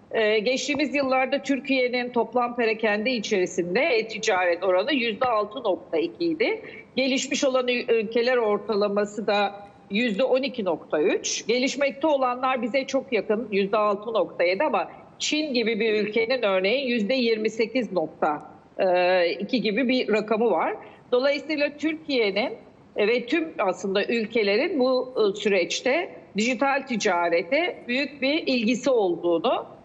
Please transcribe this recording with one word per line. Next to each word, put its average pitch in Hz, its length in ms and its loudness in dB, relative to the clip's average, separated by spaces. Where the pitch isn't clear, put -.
E, 220 280 2
geçtiğimiz 262 560 0
yıllarda 269 480 0
Türkiye'nin 247 680 0
toplam 240 460 0
perakende 220 540 0
içerisinde 190 720 0
e-ticaret 214 840 0
oranı 196 300 2
yüzde 233 300 0
altı 233 380 0
nokta 175 360 -2
iki 170 260 -2
idi. 190 380 0
Gelişmiş 269 480 0
olan 254 240 2
ül-, 247 240 0
ülkeler 233 440 2
ortalaması 208 920 0
da 202 280 0
yüzde 220 340 0
on 262 180 4
iki 233 220 -4
nokta 160 380 0
üç. - 440 0
Gelişmekte 269 600 0
olanlar 262 560 0
bize 262 240 -2
çok - 260 -4
yakın, 214 400 0
yüzde 196 240 2
altı 208 360 0
nokta 180 320 0
yedi 190 200 2
ama 220 260 0
Çin 302 360 -2
gibi 226 260 0
bir 220 140 2
ülkenin 226 480 0
örneğin 202 460 2
yüzde 240 260 0
yirmi 226 360 0
sekiz 220 420 -2
nokta 156 500 -2
iki 202 240 -2
gibi 220 260 0
bir 254 240 0
rakamı 214 380 2
var. 208 240 0
Dolayısıyla 285 680 0
Türkiye'nin, 262 760 0
e, 208 100 2
ve 240 200 0
tüm 320 320 -2
aslında 196 460 0
ülkelerin 233 760 0
bu, 254 360 0
e, 202 200 2
süreçte 214 720 0
dijital 262 500 0
ticarete 190 880 0
büyük 247 340 -4
bir 285 240 0
ilgisi 247 440 0
olduğunu 180 760 2